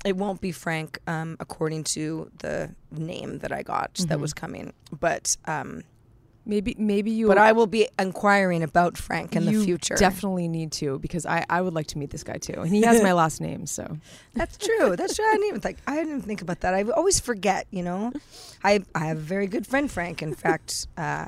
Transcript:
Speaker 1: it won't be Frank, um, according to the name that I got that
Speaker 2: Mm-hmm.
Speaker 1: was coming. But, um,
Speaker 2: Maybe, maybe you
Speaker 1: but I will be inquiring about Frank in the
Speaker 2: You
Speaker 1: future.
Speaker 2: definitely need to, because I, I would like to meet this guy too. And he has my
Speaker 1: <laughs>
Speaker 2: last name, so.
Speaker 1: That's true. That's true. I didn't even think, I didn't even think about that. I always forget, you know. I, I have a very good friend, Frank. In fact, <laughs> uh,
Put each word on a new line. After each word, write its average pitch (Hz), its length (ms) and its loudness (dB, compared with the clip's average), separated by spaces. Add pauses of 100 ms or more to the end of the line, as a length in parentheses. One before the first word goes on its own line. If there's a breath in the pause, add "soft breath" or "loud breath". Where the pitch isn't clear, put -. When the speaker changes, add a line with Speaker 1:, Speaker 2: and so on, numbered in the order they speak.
Speaker 1:
it 190 120 0
won't 196 240 -4
be 185 120 -4
Frank, 160 540 -6
um, 160 340 -4
according 156 420 -6 (120)
to 156 340 -6 (100)
the 151 320 -6 (200)
name 156 480 -8
that - 120 -8
I - 120 -4
got - 320 -4
that 180 120 -2
Speaker 2:
Mm-hmm. 151 140 0
Speaker 1:
was 147 120 -4
coming. - 400 -12 (240)
But, - 380 -2 (100)
um, - 380 -6 (640)
Speaker 2:
Maybe, 208 340 -2
maybe 208 320 0
you 220 160 0
Speaker 1:
but 196 100 8
I 220 140 10
will 226 160 6
be 214 200 2 (120)
inquiring 190 640 4
about 170 340 4
Frank - 380 -4
in 196 100 2
the 208 60 4
Speaker 2:
You 214 120 4
Speaker 1:
future. 180 320 0
Speaker 2:
definitely 185 520 2
need 165 260 -4
to, 139 240 -2
because 156 300 -6
I, 170 200 0
I 175 140 0
would 185 140 -2
like 151 120 -2
to - 120 -8
meet 143 100 -6
this - 140 -12
guy - 140 -8
too. - 240 -8
And 165 120 -2
he 208 80 6
has 233 220 8
my 190 100 6
Speaker 1:
<laughs> 175 80 4
Speaker 2:
last 160 180 2
name, 160 280 -8
so. - 320 -8 (340 loud breath)
Speaker 1:
That's 330 240 -4
true. 403 380 2
That's 359 200 -2
true. 427 100 0
I 440 80 4
didn't 415 140 2
even 302 140 -4
think, - 240 -6
I 269 100 -2
didn't 320 140 -2
even 277 140 -6
think 208 180 -6
about 175 200 -6
that. 185 120 0
I 190 100 2
always 320 360 2
forget, 196 500 -2
you 180 140 -4
know. 190 280 -4 (520 loud breath)
I, 202 200 6 (120)
I 160 120 0
have 160 100 -2
a 156 40 -6
very 190 240 -2
good 202 220 -4
friend, 277 240 0
Frank. 170 320 -6
In 156 100 -4
fact, - 580 -2
<laughs> - 60 -20
uh, 151 300 -4